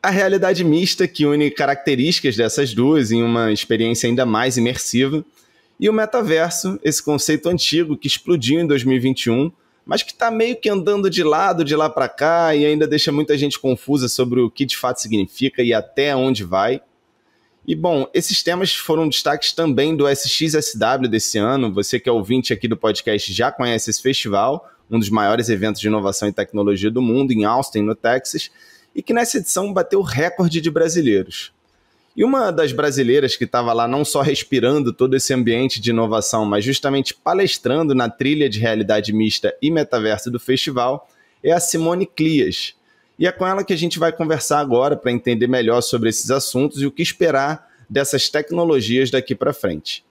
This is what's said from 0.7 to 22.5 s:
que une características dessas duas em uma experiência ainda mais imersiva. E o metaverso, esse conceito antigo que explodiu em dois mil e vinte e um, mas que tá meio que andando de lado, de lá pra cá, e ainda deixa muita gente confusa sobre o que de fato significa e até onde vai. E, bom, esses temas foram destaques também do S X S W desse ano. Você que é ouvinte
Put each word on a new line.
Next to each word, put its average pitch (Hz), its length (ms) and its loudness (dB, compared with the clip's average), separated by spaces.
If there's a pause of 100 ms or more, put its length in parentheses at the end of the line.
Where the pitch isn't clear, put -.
que 151 180 0
une 147 240 4
características 143 840 0
dessas 117 400 0
duas 127 360 4
em 117 120 2
uma 117 280 0
experiência 113 560 0
ainda 123 160 2
mais 120 320 0
imersiva. 131 720 -2 (540)
E 202 100 2
o 220 40 2
metaverso, 196 920 0
esse 147 180 0
conceito 151 480 -2
antigo 160 480 0
que - 80 -10
explodiu 143 540 0
em 170 80 0
dois 143 160 2
mil 131 140 2
e - 20 2
vinte 127 240 -2
e 120 80 0
um, 139 200 0 (320)
mas - 200 -4
que - 100 -12
tá 233 160 0
meio 226 280 0
que 220 120 -2
andando 196 400 0
de 175 140 -2
lado, 160 420 2
de 147 100 0
lá 156 140 2
pra 135 180 -2
cá, 165 480 2
e 147 80 4
ainda 151 220 4
deixa 151 260 0
muita 151 240 2
gente 143 220 -2
confusa 131 500 0
sobre 123 320 0
o 120 80 4
que - 160 -4
de 131 140 -4
fato 127 240 -4
significa 110 600 -2
e 120 100 2
até 135 420 0
onde 131 280 0
vai. 98 400 0 (840)
E, 160 80 -2
bom, 160 400 0
esses - 300 -2
temas 175 320 -2
foram 160 340 0
destaques 147 440 -2
também 156 420 0
do 143 120 2
S 139 220 -2
X 156 240 -2
S 151 240 -2
W 123 320 0
desse 110 300 0
ano. 117 340 0
Você 101 260 -2
que - 80 -6
é 127 40 2
ouvinte 117 420 0